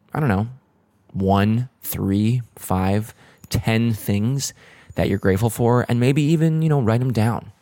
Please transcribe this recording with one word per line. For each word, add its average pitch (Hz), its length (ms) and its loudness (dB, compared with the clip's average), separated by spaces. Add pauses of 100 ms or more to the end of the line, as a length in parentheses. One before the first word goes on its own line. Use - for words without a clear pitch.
(140)
I - 60 -4
don't 147 100 0
know, 101 180 0 (680)
one, 101 560 2 (120)
three, 104 600 -2 (140)
five, 95 580 -2 (360)
ten 113 440 0
things 107 600 -4 (420)
that - 140 0
you're 98 100 0
grateful 98 300 2
for, 120 380 2
and 120 120 0
maybe 139 220 2
even, 160 400 2
you 160 80 0
know, 143 120 2
write 113 200 2
'em 127 120 -2
down. 110 380 -2 (100)